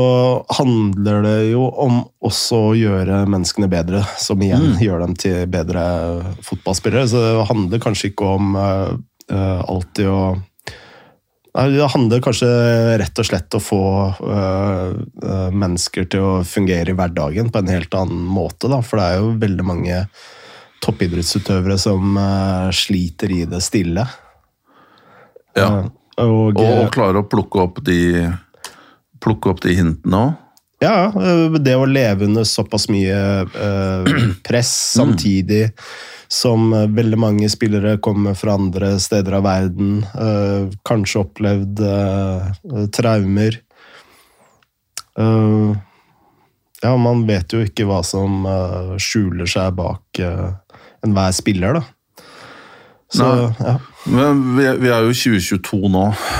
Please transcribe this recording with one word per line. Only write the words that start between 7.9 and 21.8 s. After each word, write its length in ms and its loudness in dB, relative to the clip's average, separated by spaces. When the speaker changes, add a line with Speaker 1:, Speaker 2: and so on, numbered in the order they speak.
Speaker 1:
ikke 160 -4
om, 200 0
eh, 400 0
eh, 400 -2
alltid 400 -2
å, 320 0
nei, 140 2
det 220 4
handler 280 4
kanskje 300 2
rett 220 -2
og 60 0
slett 280 -4
å 80 0
få, 220 0
eh, 1040 -4
eh, 220 -2
mennesker 580 -2
til 120 0
å 220 0
fungere 460 0
i 80 -2
hverdagen 540 -2
på 80 -2
en 80 -2
helt 260 -2
annen 320 -2
måte, 440 -4
da. 120 0
For 160 -2
det 80 2
er 160 0
jo 160 0
veldig 280 -2
mange 420 -2
toppidrettsutøvere 960 -2
som, 400 0